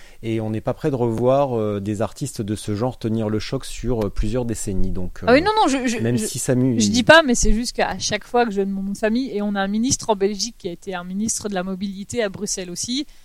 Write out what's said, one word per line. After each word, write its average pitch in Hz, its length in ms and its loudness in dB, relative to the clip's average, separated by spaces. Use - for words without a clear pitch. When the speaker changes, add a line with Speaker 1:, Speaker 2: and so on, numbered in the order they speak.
Speaker 1:
Et 110 160 -2
on 110 100 -4
n'est 110 100 -4
pas 123 140 -2
près - 160 -2
de 135 60 0
revoir, 123 600 2
euh, 104 240 0
des 101 220 -2
artistes - 400 -6
de 101 140 -4
ce 110 180 -4
genre 120 240 -2
tenir 110 300 -2
le 107 100 0
choc 131 260 -6
sur, 113 420 -2
euh, 92 40 -2
plusieurs 117 340 0
décennies. 98 460 0
Donc, 90 340 -2
Speaker 2:
Ah 233 100 6
oui, 277 40 8
Speaker 1:
euh, 339 60 2
Speaker 2:
non, 427 120 2
non, 415 120 6
je, 262 180 0
je, 233 120 0
Speaker 1:
même 117 200 2
Speaker 2:
je, 220 80 -2
Speaker 1:
si - 140 -6
ça 127 160 2
mu-, 127 240 4
Speaker 2:
je - 100 4
dis 226 140 2
pas, 320 180 8
mais 254 140 2
c'est 214 160 6
juste 233 240 -2
qu'à 190 240 -2
chaque 208 240 -4
fois 240 220 2
que 226 40 -2
je 196 60 -4
donne 196 140 0
mon 196 120 -4
nom 196 100 -4
de 202 60 -6
famille, 226 340 0
et 202 100 -2
on 208 120 -2
a 202 60 0
un 196 80 0
ministre 226 420 0
en 214 60 2
Belgique 202 420 -2
qui 190 100 -8
a 175 40 -8
été 185 200 -10
un 175 120 -6
ministre 202 440 -4
de 202 60 -4
la 180 80 0
mobilité 196 600 -6
à 208 40 0
Bruxelles 185 420 -6
aussi, 247 360 -6